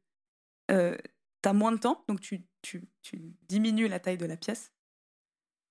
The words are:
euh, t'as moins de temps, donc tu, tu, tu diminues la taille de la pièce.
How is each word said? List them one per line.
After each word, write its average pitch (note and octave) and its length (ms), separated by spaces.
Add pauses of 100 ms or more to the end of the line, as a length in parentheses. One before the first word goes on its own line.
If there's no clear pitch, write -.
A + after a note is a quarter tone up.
(720)
euh, F3 240 (460)
t'as G3+ 120
moins G#3+ 180
de A3+ 60
temps, B3 300
donc G3+ 140
tu, F#3 220 (180)
tu, - 260 (140)
tu - 180 (280)
diminues A3 400
la F#3 120
taille F#3 180
de F3 80
la D#3+ 120
pièce. - 340 (1000)